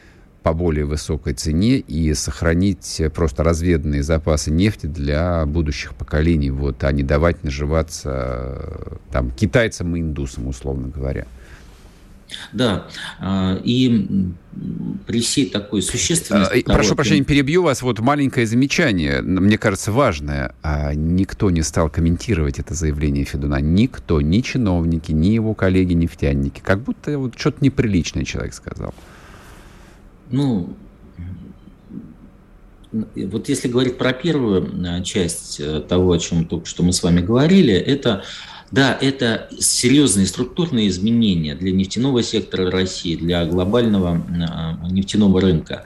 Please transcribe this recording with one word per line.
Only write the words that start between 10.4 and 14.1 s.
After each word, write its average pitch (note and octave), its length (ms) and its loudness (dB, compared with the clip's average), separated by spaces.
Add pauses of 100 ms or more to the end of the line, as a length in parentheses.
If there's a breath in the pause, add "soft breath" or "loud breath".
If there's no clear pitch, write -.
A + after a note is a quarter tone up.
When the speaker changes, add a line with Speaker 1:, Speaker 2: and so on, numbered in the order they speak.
Speaker 1:
условно C2 400 -6
говоря». C2+ 380 -6 (1300 loud breath)
Speaker 2:
Да, G#2 340 0 (320 loud breath)
а, F#2+ 440 0
и, B2 240 2
м, G2 480 0 (680)